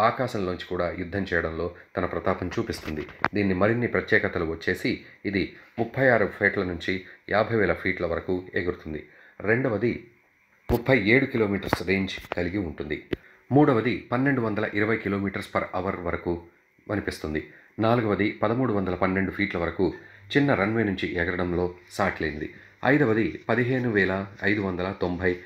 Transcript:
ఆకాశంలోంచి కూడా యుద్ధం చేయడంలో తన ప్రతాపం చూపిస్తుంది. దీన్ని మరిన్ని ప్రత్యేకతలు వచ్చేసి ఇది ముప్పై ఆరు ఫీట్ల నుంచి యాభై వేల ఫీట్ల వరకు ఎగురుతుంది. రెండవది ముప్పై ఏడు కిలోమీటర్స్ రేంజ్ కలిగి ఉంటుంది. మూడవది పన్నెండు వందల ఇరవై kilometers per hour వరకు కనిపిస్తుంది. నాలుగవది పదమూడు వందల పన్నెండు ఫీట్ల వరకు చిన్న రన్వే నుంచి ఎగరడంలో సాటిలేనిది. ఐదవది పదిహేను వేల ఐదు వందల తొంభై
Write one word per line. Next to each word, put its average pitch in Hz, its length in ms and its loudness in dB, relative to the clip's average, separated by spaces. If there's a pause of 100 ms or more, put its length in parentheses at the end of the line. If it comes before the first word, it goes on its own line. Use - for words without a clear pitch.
ఆకాశంలోంచి 107 640 -2
కూడా 87 160 -2 (140)
యుద్ధం 92 280 -4
చేయడంలో 82 380 -2 (280)
తన 113 180 0
ప్రతాపం 90 420 -2
చూపిస్తుంది. 78 480 -6 (320)
దీన్ని 98 260 2
మరిన్ని 117 340 2
ప్రత్యేకతలు 95 580 0
వచ్చేసి 92 380 -2 (380)
ఇది 95 140 0 (360)
ముప్పై 120 260 0 (100)
ఆరు 104 120 4 (100)
ఫీట్ల 101 340 2
నుంచి 87 220 -4 (400)
యాభై 110 280 2
వేల 85 200 4
ఫీట్ల 90 320 -2
వరకు 82 220 -2 (240)
ఎగురుతుంది. 80 420 -6 (480)
రెండవది 113 440 2 (800)
ముప్పై 131 240 2 (180)
ఏడు 135 180 4
కిలోమీటర్స్ 101 560 0
రేంజ్ 95 260 0 (220)
కలిగి 90 320 -2
ఉంటుంది. 76 300 -6 (560)
మూడవది 123 400 6 (180)
పన్నెండు 131 340 2
వందల 107 180 -2 (140)
ఇరవై 110 240 2
kilometers 98 520 -2
per 95 80 0 (140)
hour 92 180 -2 (120)
వరకు 85 260 -2 (580)
కనిపిస్తుంది. 78 520 -4 (420)
నాలుగవది 110 440 2 (120)
పదమూడు 113 360 0
వందల 92 260 -2
పన్నెండు 92 340 2
ఫీట్ల 98 280 -2
వరకు 87 200 0 (480)
చిన్న 143 160 4 (100)
రన్వే 110 300 2
నుంచి - 160 -2 (160)
ఎగరడంలో 87 420 0 (320)
సాటిలేనిది. 78 520 -2 (460)
ఐదవది 113 340 4 (220)
పదిహేను 123 480 2
వేల 95 160 4 (360)
ఐదు 107 180 0
వందల 90 200 -2 (160)
తొంభై 90 280 0 (140)